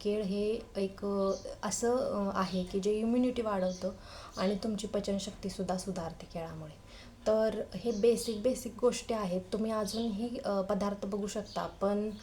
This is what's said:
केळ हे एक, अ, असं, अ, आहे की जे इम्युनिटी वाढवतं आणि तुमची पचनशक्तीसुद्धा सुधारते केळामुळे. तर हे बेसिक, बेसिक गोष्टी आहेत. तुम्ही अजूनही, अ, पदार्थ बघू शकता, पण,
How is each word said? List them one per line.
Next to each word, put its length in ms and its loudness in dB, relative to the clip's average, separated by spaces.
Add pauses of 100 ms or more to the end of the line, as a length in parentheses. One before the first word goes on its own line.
केळ 220 2
हे 360 0 (180)
एक, 280 -2
अ, 260 2 (320)
असं, 340 2
अ, 400 0
आहे 260 2
की 160 -2
जे 140 4
इम्युनिटी 480 4
वाढवतं 500 0 (460)
आणि 260 2
तुमची 240 -2
पचनशक्तीसुद्धा 920 -2
सुधारते 560 -6
केळामुळे. 560 -10 (380)
तर 340 4 (140)
हे 160 -2
बेसिक, 500 4
बेसिक 400 0
गोष्टी 320 2
आहेत. 280 0 (120)
तुम्ही 180 2
अजूनही, 580 0 (160)
अ, 160 2
पदार्थ 440 0
बघू 220 -2
शकता, 380 -4
पण, 440 0 (140)